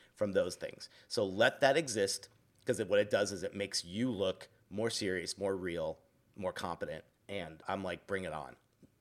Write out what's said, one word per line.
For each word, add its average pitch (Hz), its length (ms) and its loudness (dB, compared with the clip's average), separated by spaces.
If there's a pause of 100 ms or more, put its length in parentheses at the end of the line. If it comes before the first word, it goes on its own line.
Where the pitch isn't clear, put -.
(160)
from 101 160 -2
those 90 240 2
things. - 320 -10 (180)
So - 180 0
let 101 360 4
that 139 160 6
exist, 107 520 0 (380)
'cause 120 140 2
it, 104 80 -2
what 101 100 6
it 104 120 6
does 104 200 4
is 95 140 -6
it 90 100 -6
makes 98 300 -4
you 104 260 0
look 95 380 -2 (220)
more 104 200 -2
serious, 92 480 -2
more 98 180 0
real, 85 420 -2 (380)
more 92 160 -2
competent. 80 520 -4 (240)
And 80 400 -8
I'm 98 160 -2
like, 87 220 -6
"Bring 95 180 -2
it 82 80 -4
on." 69 240 -8 (440)